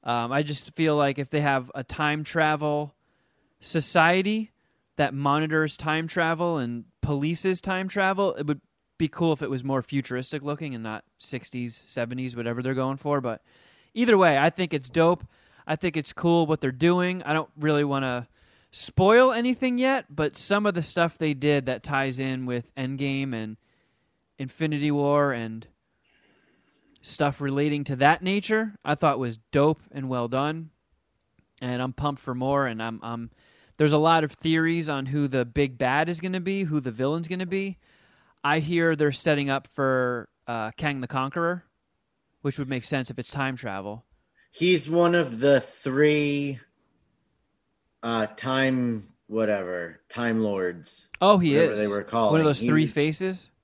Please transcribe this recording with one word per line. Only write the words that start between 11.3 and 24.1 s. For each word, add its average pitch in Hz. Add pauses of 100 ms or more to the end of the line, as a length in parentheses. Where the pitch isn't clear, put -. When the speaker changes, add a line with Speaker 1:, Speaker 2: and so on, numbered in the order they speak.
Speaker 1:
seventies, 123
whatever 120
they're 127
going 131
for. 143
But 120 (520)
either 226
way, 170
I 147
think 175
it's 131
dope. 165 (400)
I 156
think 170
it's 147
cool 170
what 151
they're 131
doing. 180
I 147
don't 156
really 147
wanna 135 (440)
spoil 233
anything 247
yet, 262
but 151
some 208
of 208
the 170
stuff 170
they 156
did 139
that 127
ties 135
in 131
with 123
Endgame 135
and 110 (840)